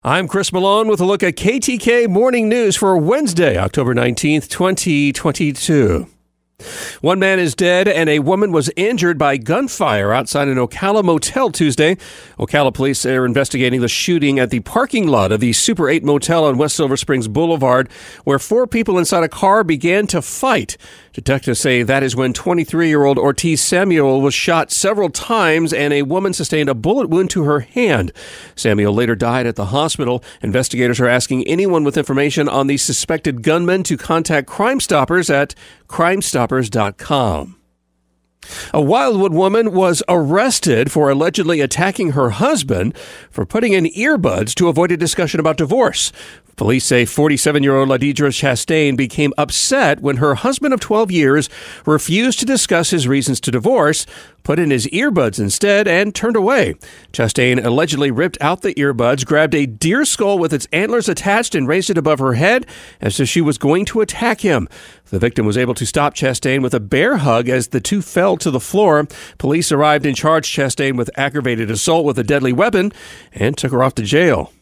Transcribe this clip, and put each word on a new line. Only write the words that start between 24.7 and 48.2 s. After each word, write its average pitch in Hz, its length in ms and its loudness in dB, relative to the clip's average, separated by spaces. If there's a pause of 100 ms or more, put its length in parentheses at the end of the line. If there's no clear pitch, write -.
several 202 380 0
times 165 600 0
and 147 200 0
a 143 100 2
woman 185 300 -2
sustained 151 360 -2
a 139 60 0
bullet 180 340 0
wound 180 220 0
to 165 140 -2
her 147 160 2
hand. 131 520 0 (440)
Samuel 104 380 2
later 117 200 0
died 120 320 -2
at 117 80 -2
the 101 120 -4
hospital. 123 580 -2 (180)
Investigators 123 560 -2
are 123 100 2
asking 123 380 0
anyone 170 380 0
with 143 120 0
information 143 520 0
on 135 180 0
the 139 100 0
suspected 139 680 -4
gunman 175 420 0
to 147 120 -2
contact 160 520 -2
Crime 247 320 -2
Stoppers 165 500 0
at 143 240 0 (340)
crimestoppers 135 840 0
dot 101 280 -2
com. 101 580 -2 (1160)
A 151 80 2
Wildwood 196 520 2
woman 196 400 2
was 180 360 2
arrested 165 840 2
for 147 180 2
allegedly 160 500 0
attacking 165 520 -2
her 131 180 0
husband 131 680 -2 (320)
for - 160 -6
putting 214 280 0
in 180 140 2
earbuds 170 680 0
to 175 140 2
avoid 170 240 2
a 175 40 0
discussion 165 440 -2
about 156 160 2
divorce. 196 560 0 (440)
Police 117 300 0
say 120 180 2
forty-seven-year-old 139 840 2
Ladidra 135 420 0